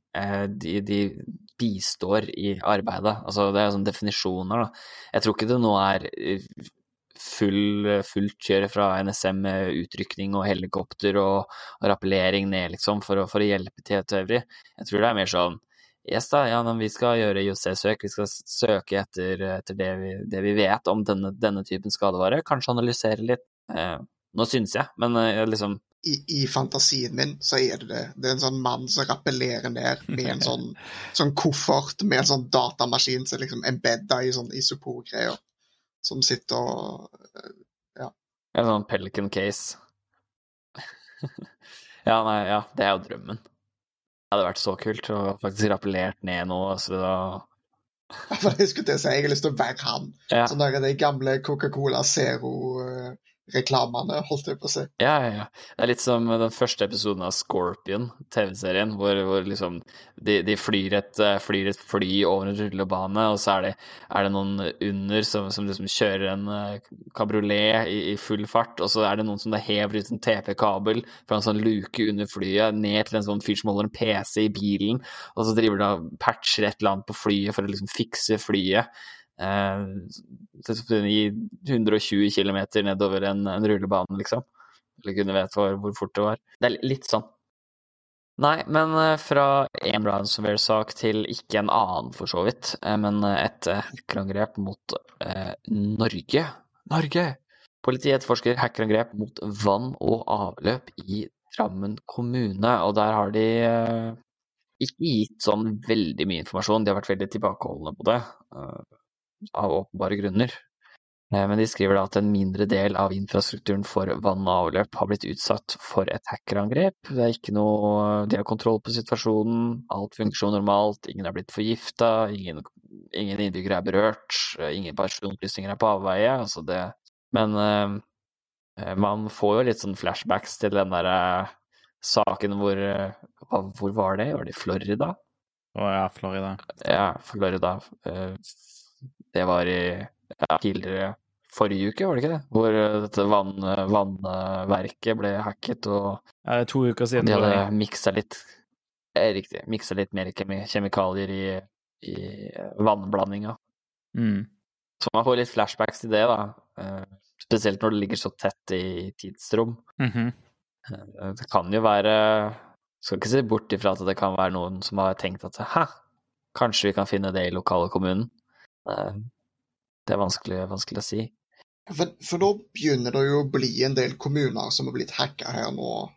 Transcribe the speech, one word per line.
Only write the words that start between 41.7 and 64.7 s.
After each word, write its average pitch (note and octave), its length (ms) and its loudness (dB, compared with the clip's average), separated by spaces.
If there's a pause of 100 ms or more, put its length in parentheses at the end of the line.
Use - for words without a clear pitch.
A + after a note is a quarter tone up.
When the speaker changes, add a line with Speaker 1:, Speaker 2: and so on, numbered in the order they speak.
Speaker 1:
Ja, A2 240 4
nei, G#2+ 140 2 (100)
ja, G#2 140 2 (100)
det G2+ 140 0
er G2 80 4
jo F#2+ 100 -6
drømmen. - 320 -12
Det - 960 -12
hadde G2 140 2
vært - 160 -4
så G2 180 0
kult - 320 -4
å G#2 60 0 (240)
faktisk G2+ 260 0
rappellert F#2 560 0
ned F2+ 240 -4
noe, F#2 320 0
så F#2 160 -4
da F#2 180 0 (600)
Speaker 2:
<laughs> - 560 -16
Ja, B3 100 -4
for F#3 160 2
jeg G3 160 4
skulle B3+ 160 -2
til C#3 80 2
å C#3 80 -4
si, C3+ 80 2
jeg C#3+ 140 2
har C#3+ 80 2
lyst C#3+ 100 -4
til D3 80 2
å B2 80 -2
være B2+ 240 -2
han. C3+ 280 -6 (200)
Speaker 1:
Ja. A#2+ 160 4
Speaker 2:
Sånn C#3+ 160 0
der, C3+ 160 0
de C3+ 160 2
gamle C3+ 480 2
Coca-Cola C#3 560 -2
Zero, B2+ 540 0 (260)
eh, B2+ 300 -10 (400)
reklamene, C3 800 0
holdt C#3+ 180 -4
jeg C#3 140 -6
på D3+ 80 -8
å - 20 -2
si. D3 100 -2 (200)
Speaker 1:
Ja, C#3 140 6 (100)
ja, A2+ 100 0
ja. G#2+ 100 -6 (280)
Det - 100 0
er A#2+ 60 2
litt A#2+ 100 2
som A#2 300 2
den A2+ 260 2
første A#2+ 320 0
episoden G2+ 380 -2
av F#2 100 -2
Scorpion, F#2+ 680 -2 (260)
T G#2+ 160 2
V-serien, F#2+ 480 0
hvor, G2 220 2 (100)
hvor F#2+ 160 2
liksom F#2 380 -4 (340)
de, G#2 220 2 (100)
de G#2+ 80 4
flyr G2 460 0
et, - 180 -12
eh, G#2 240 6
flyr G2 300 0
et - 160 -8
fly G2 400 2
over G2 180 2
en G2+ 140 -2
rullebane, G2 720 -2
og G2+ 80 -2
så G2 160 4
er F#2 80 0
det, G2 80 -2 (340)
er G2 200 2
det - 100 2
noen G2 160 -2 (160)
under G2+ 580 -2